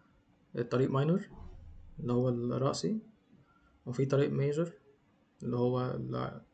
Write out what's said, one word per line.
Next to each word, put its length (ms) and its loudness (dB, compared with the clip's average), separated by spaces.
الطريق 340 2
minor 400 2
اللي 140 0
هو 160 4
الرأسي، 680 0
وفي 200 0
طريق 260 4
major 420 0
اللي 140 -2
هو 240 2
ال-، 600 -4